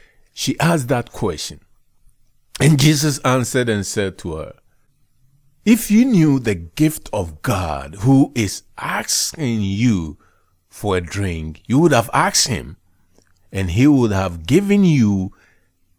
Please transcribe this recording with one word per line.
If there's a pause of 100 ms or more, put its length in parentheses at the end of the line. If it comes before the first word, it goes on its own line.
(340)
she
asked
that
question. (1000)
And
Jesus
answered
and
said
to
her, (1120)
"If
you
knew
the
gift
of
God,
who
is (160)
asking
you (540)
for
a
drink,
you
would
have
asked
him, (720)
and
he
would
have
given
you (680)